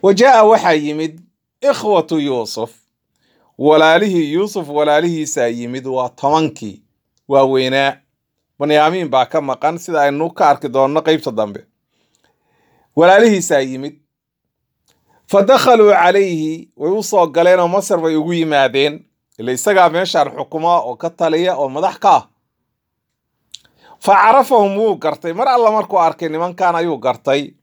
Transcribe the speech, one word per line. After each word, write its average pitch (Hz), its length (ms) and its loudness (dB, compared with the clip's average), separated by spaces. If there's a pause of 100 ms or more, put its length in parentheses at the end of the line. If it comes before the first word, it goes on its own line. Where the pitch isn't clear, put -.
وجاء 220 440 4
waxaa 196 260 4
yimid 156 460 -6 (420)
ikhwatu 202 580 -2
Yuusuf. 120 520 -6 (840)
Walaalihii 160 760 2
Yuusuf, 190 360 -6
walaalihiisaa 147 800 -2
yimid, 120 400 -8
waa 127 220 -6
tobankii 143 720 -4 (440)
waaweynaa. 135 680 0 (640)
Banyaamiin 151 500 0
baa 131 160 0
ka 160 160 -4
maqan, 147 360 -6
sida 165 240 -4
aynu 143 320 -2
ka - 160 2
arki 143 240 -2
doonno 135 280 0
qaybta 156 300 -2
dambe. 107 340 -8 (1300)
Walaalihiisaa 185 640 4
yimid. 135 360 -8 (1400)
فدخلوا 214 640 4
عليه، 175 720 0 (100)
way 151 140 -4
u 208 120 -4
soo 180 240 0
galeen 170 320 2
oo 175 80 0
Masar 190 340 -2
bay 160 140 -2
ugu 160 180 -2
yimaadeen. 147 720 -2 (340)
Ile 120 140 -6
isagaa 185 360 2
meeshaan 165 460 -2
xukuma 165 440 -4
oo 120 160 -8
ka 165 140 -8
taliya 170 460 -2
oo 135 140 -4
madax 160 300 -6
ka 185 160 4
ah. 113 120 -2 (1700)
فعرفهم، 208 800 2
wuu 214 200 0
gartay. 156 360 -6
Mar 233 140 -4
alla 240 240 2
markuu 202 280 -2
arkay 165 300 -2
nimankan 175 460 -4
ayuu 165 220 -4
gartay. 135 640 -4